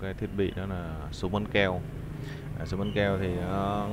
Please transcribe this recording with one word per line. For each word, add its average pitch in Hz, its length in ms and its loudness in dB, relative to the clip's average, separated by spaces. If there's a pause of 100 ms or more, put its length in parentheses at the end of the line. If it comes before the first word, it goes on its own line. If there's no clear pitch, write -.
cái 95 120 -4
thiết 101 240 -4
bị, 95 180 2
đó 92 100 -2
là 87 300 -4 (160)
súng 92 200 -2
bắn 104 140 2
keo. 92 360 4 (800)
À, 82 60 -4
súng 92 140 -2
bắn 104 120 0
keo 101 260 4
thì 92 180 2
nó 98 580 2